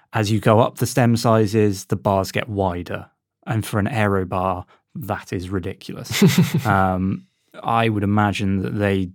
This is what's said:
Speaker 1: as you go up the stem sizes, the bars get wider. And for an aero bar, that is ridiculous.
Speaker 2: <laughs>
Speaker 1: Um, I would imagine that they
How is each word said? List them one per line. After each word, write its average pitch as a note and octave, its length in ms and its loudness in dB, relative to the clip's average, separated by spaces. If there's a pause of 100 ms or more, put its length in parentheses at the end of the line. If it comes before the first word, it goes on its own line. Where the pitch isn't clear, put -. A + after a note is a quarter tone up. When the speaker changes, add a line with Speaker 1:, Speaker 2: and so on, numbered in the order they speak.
(140)
Speaker 1:
as A2 180 0
you A2 80 2
go A2 200 6
up - 180 0
the B2+ 80 -2
stem A#2 300 2
sizes, A2 720 2
the - 100 -4
bars F#2+ 360 0
get - 180 -4
wider. F#2+ 600 -4 (380)
And A2 180 -2
for A2 140 -4
an G2 80 0
aero G2 380 0
bar, F#2 400 -4 (300)
that G2+ 360 -8
is F2+ 180 -6
ridiculous. - 720 -4 (400)
Speaker 2:
<laughs> - 20 -6
Speaker 1:
Um, F#2+ 600 2 (380)
I A#2 260 0
would G#2 140 -2
imagine G2+ 580 0
that - 160 -6
they G2 380 0